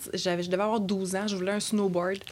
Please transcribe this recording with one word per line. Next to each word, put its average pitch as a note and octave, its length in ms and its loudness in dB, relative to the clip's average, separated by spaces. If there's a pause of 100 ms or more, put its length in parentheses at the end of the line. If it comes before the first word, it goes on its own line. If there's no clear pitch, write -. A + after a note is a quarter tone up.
(140)
j'avais, F3 300 0
je F3 40 -4
devais F3+ 140 2
avoir A3 180 2
douze F#3+ 360 0
ans. G3+ 100 0
Je G3+ 100 -2
voulais F#3 160 0
un G#3 80 0
snowboard. F#3+ 600 0 (120)